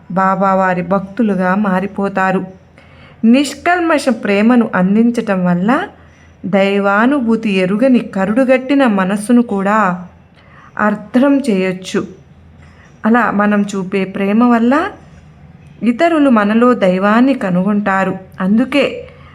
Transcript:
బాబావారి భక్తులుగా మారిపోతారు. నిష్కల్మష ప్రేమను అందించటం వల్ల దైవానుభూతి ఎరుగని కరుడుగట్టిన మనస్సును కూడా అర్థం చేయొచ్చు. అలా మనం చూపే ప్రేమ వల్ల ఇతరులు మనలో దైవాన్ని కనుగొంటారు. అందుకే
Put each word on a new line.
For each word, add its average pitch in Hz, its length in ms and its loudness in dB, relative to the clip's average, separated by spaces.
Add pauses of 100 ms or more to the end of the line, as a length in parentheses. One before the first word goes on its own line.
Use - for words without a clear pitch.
(120)
బాబావారి 190 680 0
భక్తులుగా 190 760 -2
మారిపోతారు. 196 920 -2 (800)
నిష్కల్మష 302 840 0
ప్రేమను 226 680 2
అందించటం 208 720 0
వల్ల 208 420 0 (580)
దైవానుభూతి 208 1080 0
ఎరుగని 214 460 2
కరుడుగట్టిన 262 840 0
మనస్సును 208 560 0
కూడా 196 640 -2 (760)
అర్థం 247 580 0
చేయొచ్చు. 185 720 -4 (960)
అలా 220 260 2
మనం 208 300 0
చూపే 196 440 -4
ప్రేమ 196 380 -2
వల్ల 240 440 2 (960)
ఇతరులు 285 460 2
మనలో 233 440 4
దైవాన్ని 208 600 2
కనుగొంటారు. 190 840 -2 (240)
అందుకే 240 680 0 (280)